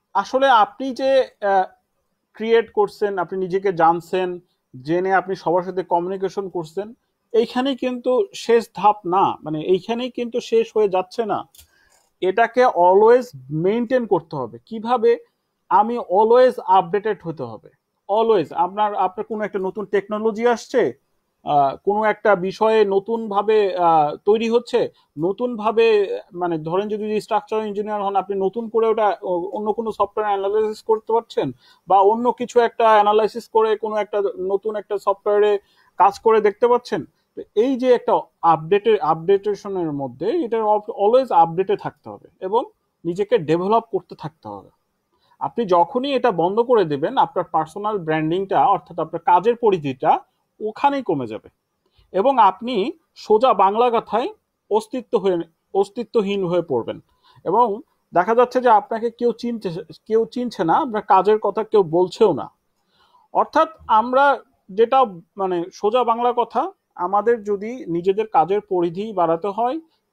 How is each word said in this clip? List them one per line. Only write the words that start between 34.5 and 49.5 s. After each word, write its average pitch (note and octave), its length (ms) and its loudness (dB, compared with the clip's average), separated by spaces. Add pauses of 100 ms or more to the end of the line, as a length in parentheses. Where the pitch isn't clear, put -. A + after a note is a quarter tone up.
একটা G3+ 220 -6
সফটওয়্যারে G#3 600 2 (380)
কাজ - 220 4
করে A3 220 4
দেখতে G#3 280 2
পাচ্ছেন। A#3+ 360 0 (320)
তো - 60 -12 (120)
এই B3+ 220 2
যে B3 220 2
একটা G#3 220 0 (220)
আপডেটে-, F3 580 2
আপডেটেশনের F#3 920 -2
মধ্যে C#3+ 520 -4
এটা A3+ 140 -4
al-, G#3+ 540 0
always B3 220 2
আপডেটে F3 420 2
থাকতে - 340 -12
হবে - 180 -18 (120)
এবং G#3+ 240 -2 (400)
নিজেকে G3 340 -2
ডেভেলপ F3+ 540 0
করতে F#3 220 -8
থাকতে - 340 -16
হবে। G2+ 200 -16 (720)
আপনি A3 280 -6
যখনই F3+ 460 0
এটা B3 200 0
বন্ধ F3+ 280 -2
করে A#3 240 2
দেবেন, D#3+ 340 -4
আপনার - 340 0
পার্সোনাল G3+ 460 -4
ব্র্যান্ডিংটা D#3+ 680 0
অর্থাৎ F3 320 -2
আপনার E3 240 -6
কাজের F#3+ 340 2